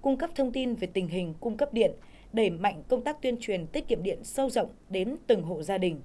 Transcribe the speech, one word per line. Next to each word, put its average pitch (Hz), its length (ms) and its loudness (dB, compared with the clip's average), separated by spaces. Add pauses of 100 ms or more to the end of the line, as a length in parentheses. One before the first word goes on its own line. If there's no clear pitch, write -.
cung 269 160 2
cấp 330 180 -2
thông 262 160 2
tin 254 240 -2
về 185 120 -4
tình 185 200 -2
hình 170 320 -4
cung 226 180 -4
cấp 285 160 0
điện, 220 180 6 (420)
đẩy 220 160 4
mạnh 175 400 -2
công 247 140 2
tác 294 180 -4
tuyên 247 180 0
truyền 180 280 -4
tiết - 200 -4
kiệm 180 160 0
điện 190 200 -2
sâu 269 260 0
rộng 214 200 0 (200)
đến 196 260 -2 (120)
từng 202 160 6
hộ 160 200 -4
gia 190 140 0
đình 170 280 0